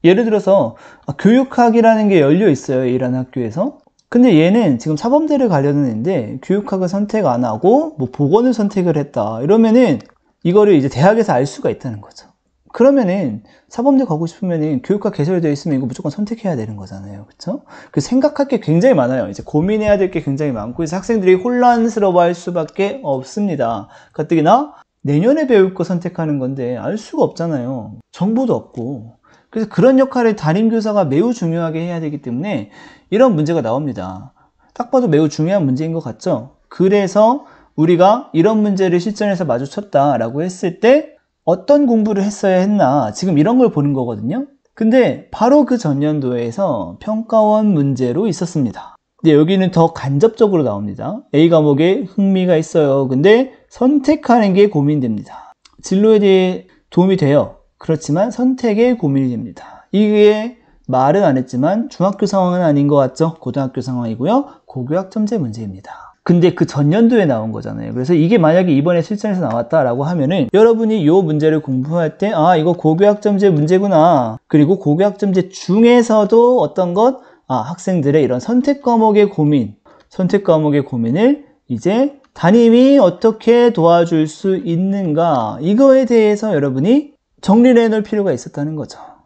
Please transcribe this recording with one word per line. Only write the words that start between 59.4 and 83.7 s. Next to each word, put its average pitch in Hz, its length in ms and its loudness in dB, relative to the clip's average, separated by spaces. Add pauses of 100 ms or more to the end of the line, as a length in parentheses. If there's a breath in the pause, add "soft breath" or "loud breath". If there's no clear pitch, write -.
이게 214 680 2 (280 soft breath)
말은 143 380 2
안 135 140 2
했지만 156 500 -2
중학교 196 380 -2
상황은 180 340 0
아닌 143 280 2
것 147 80 2
같죠? 151 440 -2
고등학교 131 400 -6
상황이고요. 123 680 -4 (180 loud breath)
고교학점제 190 720 -6
문제입니다. 107 840 -12
근데 170 320 2
그 175 120 -2
전년도에 202 580 2
나온 113 280 -2
거잖아요. 110 420 -12
그래서 127 180 -4
이게 170 240 2
만약에 175 340 2
이번에 160 300 2
실전에서 202 400 -4
나왔다라고 131 640 -2
하면은 156 480 -2
여러분이 220 540 2
요 180 160 4
문제를 156 400 0
공부할 151 560 -4
때, 202 160 -2
아, 170 220 2
이거 160 180 0
고교학점제 202 760 2
문제구나. 170 960 2
그리고 160 320 2
고교학점제 185 720 -2
중에서도 226 1120 2
어떤 190 320 -2
것? 240 280 0 (280 soft breath)
아, 131 80 -4
학생들의 147 640 -2
이런 123 160 -2
선택 254 440 -2
과목의 214 480 2
고민, 147 460 -2 (340 soft breath)
선택 196 340 -2
과목의 151 400 2
고민을 151 600 -2 (220 loud breath)
이제 208 520 -2 (140)
담임이 240 640 4
어떻게 226 720 2